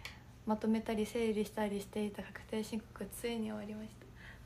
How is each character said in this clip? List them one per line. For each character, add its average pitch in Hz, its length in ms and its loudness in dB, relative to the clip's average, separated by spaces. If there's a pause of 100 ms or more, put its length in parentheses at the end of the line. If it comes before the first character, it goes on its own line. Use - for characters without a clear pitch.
(460)
ま 214 100 6
と 220 100 2
め 220 140 6
た 226 140 0
り 214 100 4
整 220 300 4
理 208 100 6
し 202 60 -6
た 214 180 2
り 202 140 2
し - 40 -6
て 214 200 0
い 202 40 0
た 202 120 -6
確 - 220 -10
定 220 200 0
申 220 160 -2
告 - 240 -10
が - 20 -6 (140)
つ 240 80 0
い 233 80 0
に 226 60 2
終 214 100 0
わ 214 100 -4
り 208 120 -6
ま 214 100 -8
し 220 60 -10 (560)